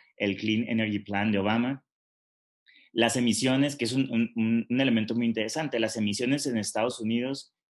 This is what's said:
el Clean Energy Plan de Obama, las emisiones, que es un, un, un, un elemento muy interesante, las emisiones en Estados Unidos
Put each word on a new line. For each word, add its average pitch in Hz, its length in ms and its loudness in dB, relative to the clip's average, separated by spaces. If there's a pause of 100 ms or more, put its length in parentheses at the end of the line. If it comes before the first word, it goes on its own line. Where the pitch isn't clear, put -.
(160)
el 98 220 -2
Clean 110 300 0
Energy 110 320 0
Plan 104 320 -2
de 101 60 2
Obama, 117 460 0 (1080)
las 117 240 2
emisiones, 131 600 2
que 120 80 -4
es 113 80 -2
un, 135 180 0
un, 117 240 0
un, 113 340 0
un 123 120 0
elemento 113 340 2
muy 120 120 0
interesante, 117 520 -2
las 113 180 -2
emisiones 120 500 0
en 123 100 -2
Estados 110 420 -2
Unidos 120 560 -4 (160)